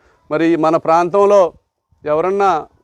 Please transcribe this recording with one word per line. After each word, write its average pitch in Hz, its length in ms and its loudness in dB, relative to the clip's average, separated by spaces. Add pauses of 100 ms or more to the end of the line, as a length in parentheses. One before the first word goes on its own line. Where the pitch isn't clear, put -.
(300)
మరి 165 260 0
మన 160 200 0
ప్రాంతంలో 175 760 2 (520)
ఎవరన్నా 170 600 -2 (180)